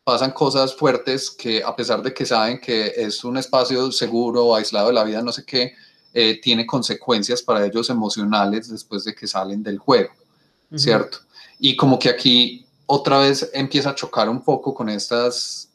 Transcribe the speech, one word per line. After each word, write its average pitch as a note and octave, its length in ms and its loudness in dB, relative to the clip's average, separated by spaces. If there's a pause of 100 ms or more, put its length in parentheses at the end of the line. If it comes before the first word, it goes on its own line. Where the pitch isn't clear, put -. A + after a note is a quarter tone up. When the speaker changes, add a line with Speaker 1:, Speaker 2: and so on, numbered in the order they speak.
Speaker 1:
pasan B2+ 260 2
cosas C3+ 440 2
fuertes C3 560 0
que A2 320 -2
a A2+ 140 -4
pesar A2 260 0
de B2 120 -4
que C3+ 100 -4
saben A#2 360 0
que G#2+ 360 -2
es G#2+ 280 -4
un B2 120 -4
espacio B2+ 560 0
seguro, A#2 600 2
aislado G#2+ 340 0
de B2 60 4
la A2 100 4
vida, G#2+ 160 -4
no A#2 120 -4
sé - 120 -10
qué, B2+ 300 -4 (400)
eh, A2 260 2
tiene A#2 260 2
consecuencias A#2 760 -2
para G#2 240 2
ellos A2+ 240 -2
emocionales G#2+ 800 0
después G#2+ 340 -10
de G#2+ 100 -8
que - 120 -14
salen G2 360 -6
del G2+ 160 -6
juego, A#2 320 0 (600)
Speaker 2:
Ujú. D#3 80 -12
Speaker 1:
¿cierto? A2+ 400 0 (400)
Y C3+ 180 0
como C3 220 4
que C3 100 2
aquí B2 560 2 (220)
otra C#3+ 320 2
vez C#3 340 2
empieza C3+ 380 -2
a C3+ 40 -4
chocar - 360 -2
un C3 120 -4
poco C3+ 300 0
con A#2 160 -6
estas A#2+ 840 -4